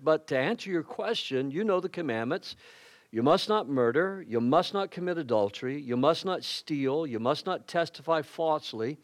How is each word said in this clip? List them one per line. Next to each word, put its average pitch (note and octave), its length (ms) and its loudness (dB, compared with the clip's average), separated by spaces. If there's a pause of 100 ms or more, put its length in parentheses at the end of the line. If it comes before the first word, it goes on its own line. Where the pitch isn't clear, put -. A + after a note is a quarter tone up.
but D#3 240 2
to C#3 100 0
answer G3 320 -2
your E3+ 140 -2
question, C#3 680 -4
you D#3+ 140 -4
know G3 160 2
the F3+ 100 -4
commandments. C3 640 -4 (560)
You A#2 120 0
must E3+ 240 6
not G#3+ 220 2
murder, C#3+ 580 2
you A2+ 140 0
must D3+ 320 2
not G3 180 -2
commit F3+ 260 -4
adultery, B2+ 640 0
you B2 160 -4
must D#3 300 4
not F#3 180 -2
steal, C#3+ 640 -2
you A#2 100 -4
must B2+ 280 0
not F#3 200 -4
testify E3 560 -2
falsely, D3+ 800 -2